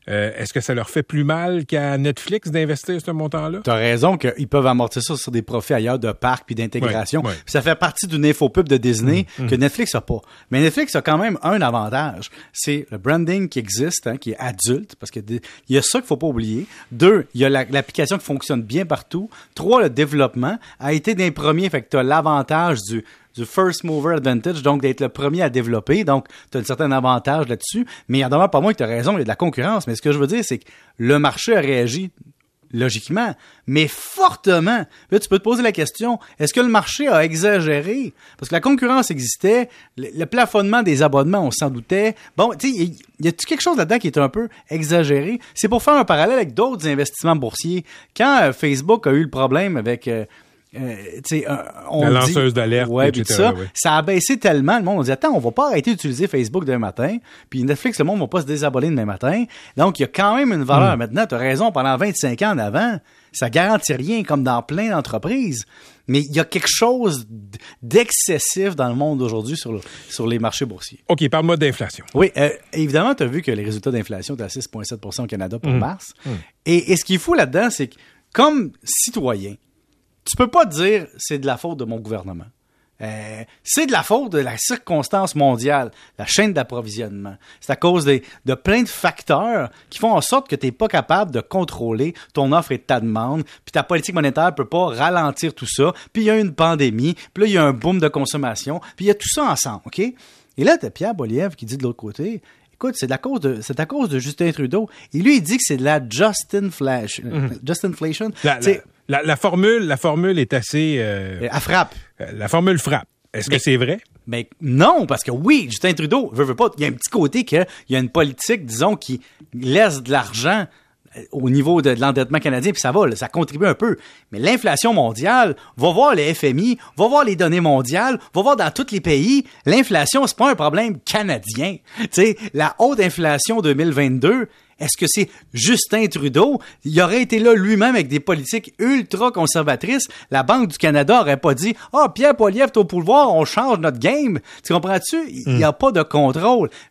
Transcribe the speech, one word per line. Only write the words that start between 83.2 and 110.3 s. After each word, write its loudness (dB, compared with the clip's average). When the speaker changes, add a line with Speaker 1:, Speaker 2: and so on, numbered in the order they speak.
Speaker 2:
c'est 0
de -2
la 2
faute 0
de 0
la -2
circonstance -2
mondiale, 2
la -8
chaîne 0
d'approvisionnement. -8
C'est -6
à -4
cause 2
des, 4
de 0
plein 0
de -8
facteurs -2
qui -14
font 2
en 4
sorte 0
que -4
t'es -2
pas -2
capable 0
de -4
contrôler -4
ton 0
offre 0
et -4
ta 0
demande, -2
puis -20
ta 0
politique -2
monétaire 2
peut -4
pas -2
ralentir -2
tout -12
ça, 0
puis 0
il 2
y 4
a 4
une 0
pandémie, 2
puis 2
là, 4
il 0
y 4
a 6
un 4
boom 0
de 4
consommation, -4
puis -8
il -2
y 6
a 6
tout -10
ça -2
ensemble, -4
OK ? -16
Et -2
là, 4
t'as -6
Pierre -6
Poilievre -4
qui -16
dit -10
de -10
l'autre -4
côté, « -8
Écoute, -6
c'est -6
de -2
la -4
cause -6
de, -2
c'est -10
à 0
cause -4
de -2
Justin -2
Trudeau. » -2
Et -2
lui, 4
il 2
dit -2
que 0
c'est -2
de -2
la 4
just 0
inflation. -4
Speaker 1:
Mhm. -4
Speaker 2:
Just -4
inflation. -4
Speaker 1:
La, 0
Speaker 2:
C'est 2
Speaker 1:
la, 0
la, -4
la 2
formule, 4
la 0
formule 0